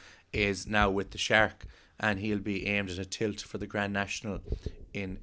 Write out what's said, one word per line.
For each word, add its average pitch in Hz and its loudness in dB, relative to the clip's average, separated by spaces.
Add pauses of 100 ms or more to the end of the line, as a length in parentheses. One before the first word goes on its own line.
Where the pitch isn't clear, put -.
(320)
is 101 2
now 104 4
with 98 0
the - -10
Shark, - 4 (320)
and 104 2
he'll 104 0
be 101 -2
aimed 101 0
at 90 -6
a 95 -4
tilt 107 -4
for - -8
the 101 -6
Grand 101 0
National 101 -2 (540)
in 95 -6